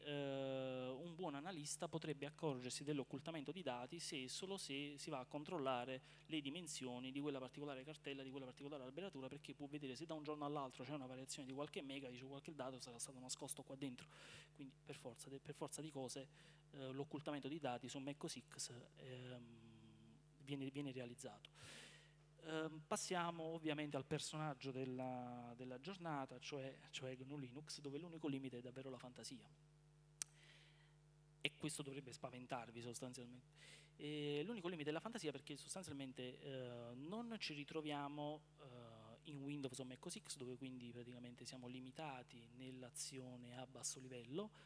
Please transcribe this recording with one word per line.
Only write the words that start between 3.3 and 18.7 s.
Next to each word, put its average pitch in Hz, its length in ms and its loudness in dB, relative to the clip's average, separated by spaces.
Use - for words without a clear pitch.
di 180 120 0
dati 151 360 2
se 151 240 0
e 127 60 -2
solo 190 280 0
se 143 420 0
si 147 120 -2
va 143 80 4
a 127 60 0
controllare 131 760 4
le 156 140 4
dimensioni 135 680 0
di 139 80 2
quella 143 220 4
particolare 131 420 -2
cartella, 143 400 -2
di 135 80 -4
quella 135 140 -2
particolare 139 400 -4
alberatura, 139 420 0
perché 139 260 -4
può 143 140 -2
vedere 139 300 0
se 156 100 -2
da 160 80 2
un 151 80 0
giorno 151 220 2
all'altro 139 400 2
c'è 131 80 0
una 139 140 0
variazione 131 420 -2
di 135 60 -2
qualche 147 280 2
mega, 135 260 0
dice: 123 160 -4
"Qualche 139 300 -4
dato 131 240 0
sarà 120 220 -6
stato 131 180 -4
nascosto 131 460 -2
qua 139 100 -4
dentro". 135 320 0
Quindi 135 180 -8
per - 120 -4
forza - 320 -6
de-, 135 120 -4
per 147 140 -4
forza - 280 0
di 156 80 -2
cose, 135 380 0
eh, 135 220 -2
l'occultamento 143 560 2
di 156 100 2
dati 123 300 4
su 143 100 0
Mac 143 240 0
O 170 60 2
S 131 200 -2
X, - 240 -2